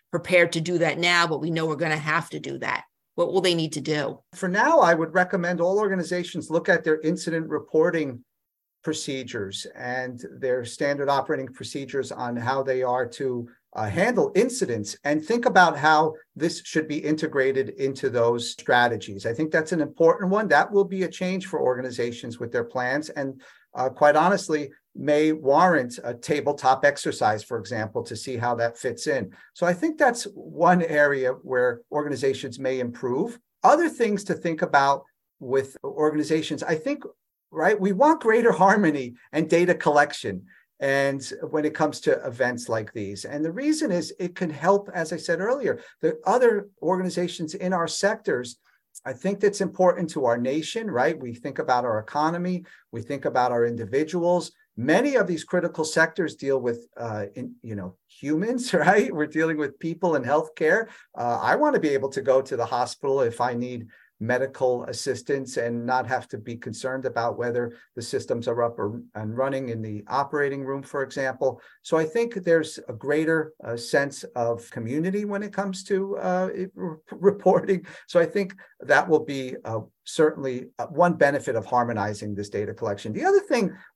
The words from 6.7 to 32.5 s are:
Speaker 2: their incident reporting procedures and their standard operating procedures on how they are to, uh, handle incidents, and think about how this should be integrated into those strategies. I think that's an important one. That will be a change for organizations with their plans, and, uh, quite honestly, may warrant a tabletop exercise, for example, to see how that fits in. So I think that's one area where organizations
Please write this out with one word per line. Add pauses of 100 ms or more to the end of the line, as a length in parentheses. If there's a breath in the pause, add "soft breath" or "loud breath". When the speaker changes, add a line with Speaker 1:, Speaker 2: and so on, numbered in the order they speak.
Speaker 2:
their
incident
reporting (600)
procedures
and (160)
their
standard
operating
procedures
on
how
they
are
to, (260 loud breath)
uh,
handle
incidents,
and
think
about
how (220 loud breath)
this
should
be
integrated
into
those
strategies.
I
think
that's
an
important
one.
That
will
be
a
change
for
organizations
with
their
plans,
and, (320 loud breath)
uh,
quite
honestly, (260 soft breath)
may
warrant
a
tabletop
exercise,
for
example,
to
see
how
that
fits
in. (240 loud breath)
So
I
think
that's (120)
one
area (100)
where (100)
organizations